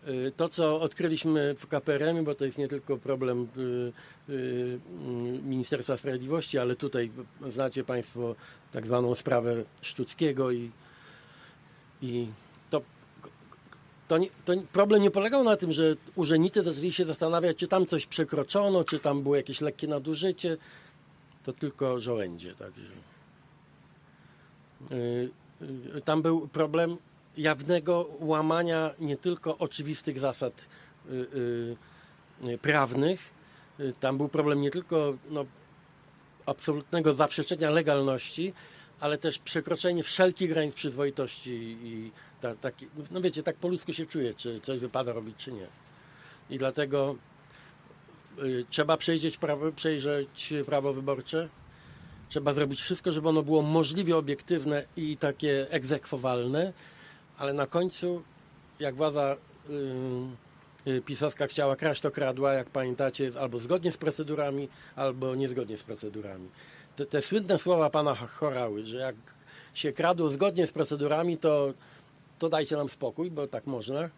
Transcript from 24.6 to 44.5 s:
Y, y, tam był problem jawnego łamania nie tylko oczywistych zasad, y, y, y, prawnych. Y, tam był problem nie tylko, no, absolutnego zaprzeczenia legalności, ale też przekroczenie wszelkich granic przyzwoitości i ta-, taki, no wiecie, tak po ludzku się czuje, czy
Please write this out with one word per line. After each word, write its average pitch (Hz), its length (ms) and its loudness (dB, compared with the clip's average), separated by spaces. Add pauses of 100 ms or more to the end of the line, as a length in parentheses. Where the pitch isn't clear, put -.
Y, 123 380 -2 (680)
y, 143 40 -8
tam 156 200 2
był 160 260 2
problem 160 500 0 (400)
jawnego 156 720 2 (100)
łamania 160 800 2
nie 147 180 -2
tylko 165 400 -4
oczywistych 147 640 -6
zasad, 131 480 -4 (420)
y, 131 40 -8
y, 120 1400 -6
y, 120 80 -4
prawnych. 143 760 2 (460)
Y, 135 200 -4
tam 131 180 0
był 143 120 0
problem 147 320 2
nie 143 100 2
tylko, 151 420 0 (160)
no, 147 160 -4 (1000)
absolutnego 151 680 2
zaprzeczenia 151 560 2
legalności, 147 840 2 (460)
ale 147 180 0
też 151 220 -2
przekroczenie 170 640 -2
wszelkich 185 460 4
granic 156 260 0
przyzwoitości 123 1080 -4
i 113 280 -10 (300)
ta-, 120 140 -6
taki, - 320 -10 (240)
no 180 100 -4
wiecie, 175 220 -2
tak 165 120 -2
po - 120 -6
ludzku 175 260 -4
się 160 120 -6
czuje, 131 280 -2
czy 117 280 -8